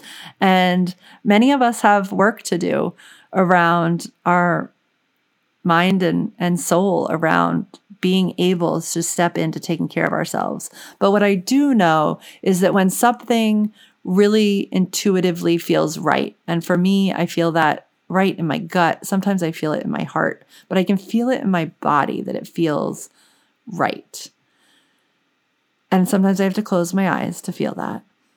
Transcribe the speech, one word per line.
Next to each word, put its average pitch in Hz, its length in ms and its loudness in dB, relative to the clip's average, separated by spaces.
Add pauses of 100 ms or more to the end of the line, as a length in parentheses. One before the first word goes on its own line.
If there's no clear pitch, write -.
(400)
And 185 540 2 (300)
many 226 280 4
of 269 120 2
us 233 180 0
have 202 300 2
work 196 320 0
to 175 160 -4
do 175 340 -2 (400)
around 170 760 2 (120)
our 175 480 0 (920)
mind 180 400 2
and, 170 340 -2
and 175 220 -2
soul 175 500 0
around 160 560 0 (360)
being 185 360 0
able 170 440 0
to 170 200 -6
step 170 340 -2
into 165 240 -4
taking 170 280 -4
care 165 180 -2
of 160 80 0
ourselves. - 560 -4 (300)
But 196 120 2
what 202 120 2
I 202 120 4
do 269 380 0
know 165 460 2 (240)
is 185 160 2
that 180 140 2
when 190 180 2
something 226 840 0 (300)
really 208 680 2
intuitively 180 840 0
feels 160 400 -2
right, - 380 -2 (100)
and 170 180 -4
for 180 140 0
me, 196 340 2
I 175 140 -2
feel 170 280 -2
that 156 340 0 (220)
right 185 280 0
in 170 80 -4
my 151 140 -2
gut. 165 480 -2
Sometimes 190 340 -2
I 165 100 -2
feel 156 220 -4
it 151 120 -6
in - 40 -6
my 76 140 -4
heart, - 420 -4 (220)
but 185 100 -2
I 185 60 2
can 196 140 0
feel 233 320 -2
it 262 120 -2
in 196 80 -2
my 170 160 0 (140)
body - 420 0
that - 140 -6
it - 120 -8
feels - 600 -4 (560)
right. - 640 -6 (1600)
And 185 180 2
sometimes 190 320 2
I 196 40 2
have 190 120 0
to 214 60 -2
close 175 320 -2
my 190 160 0
eyes - 320 -4
to 180 100 -10
feel - 240 -6
that. - 280 -8 (320)